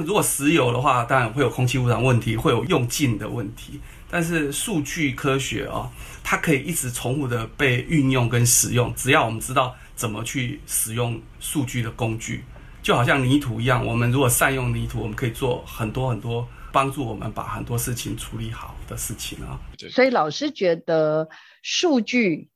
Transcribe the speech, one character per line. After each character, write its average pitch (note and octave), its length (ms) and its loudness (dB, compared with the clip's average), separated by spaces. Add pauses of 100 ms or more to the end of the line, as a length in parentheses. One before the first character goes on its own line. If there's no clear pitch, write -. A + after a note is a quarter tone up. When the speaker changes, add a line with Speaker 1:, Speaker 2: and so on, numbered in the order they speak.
Speaker 1:
如 F#3 80 0
果 F#3+ 80 6
石 C#3 300 2
油 B2+ 200 4
的 A#2+ 80 0
话， B2+ 240 4
当 C3 160 4
然 A2+ 140 0
会 C#3 80 0
有 B2 80 4
空 B2+ 160 0
气 B2+ 140 2
污 B2 80 2
染 A2 120 4
问 B2 200 4
题， A2 180 0
会 G2+ 140 2
有 A2+ 140 2
用 C3+ 220 2
尽 A#2+ 300 0
的 G#2+ 100 -6
问 A#2 280 -6
题。 - 260 -14 (260)
但 E3+ 160 -2
是 D#3+ 280 0
数 E3+ 300 -2
据 C#3 320 -2
科 C3+ 260 0
学 A2+ 260 -4
啊， - 240 -6 (340)
它 G3 140 0
可 E3+ 160 2
以 C3 80 2
一 D#3+ 100 -6
直 C3 200 -4
重 B2 240 -2
复 D3 120 -2
的 A2+ 200 -2 (100)
被 B2+ 320 2
运 C#3+ 220 4
用 B2 180 2
跟 A#2+ 160 4
使 A2 280 4
用， A#2 200 2
只 - 160 -4
要 D3 160 6
我 A2+ 60 -2
们 A2+ 80 -6
知 A2+ 120 -8
道 B2+ 240 2 (200)
怎 - 120 -4
么 A2 160 -4
去 B2 440 -4
使 - 260 -2
用 A#2+ 260 -2 (200)
数 - 260 -2
据 B2 160 -4
的 A#2 80 -2
工 A2+ 300 -2
具。 - 240 -8 (400)
就 G3+ 100 4
好 B2+ 100 4
像 C3+ 220 4
泥 C3+ 140 6
土 A2+ 200 -4
一 A#2 60 -2
样， B2 180 4
我 A2+ 120 0
们 A#2+ 160 2
如 C3 80 4
果 B2+ 100 6
善 C3+ 240 4
用 B2 180 0
泥 A#2 140 -2
土， A2+ 160 -4
我 A2+ 60 -4
们 G#2+ 80 -6
可 B2+ 100 -4
以 A#2 60 0
做 - 340 -2
很 A2 260 -4
多 B2+ 160 -2
很 A2+ 140 -2
多 A#2 260 -4 (240)
帮 C3+ 200 2
助 C#3+ 120 -4
我 A2 120 -6
们 A2+ 160 -6
把 - 160 -6
很 A2+ 160 -6
多 B2 120 -4
事 A#2+ 200 -2
情 - 200 -6
处 - 220 -10
理 A2+ 140 -6
好 - 240 -12 (120)
的 A2 80 -10
事 - 200 -6
情 - 280 -10
啊。 C3 140 -8 (180)
对。 - 140 -16
Speaker 2:
所 B3+ 160 4
以 C4+ 60 4
老 D#3+ 180 2
师 C#4 220 -4
觉 F3+ 240 2
得 D#3+ 520 0 (360)
数 D#4 360 2
据 G#3 560 0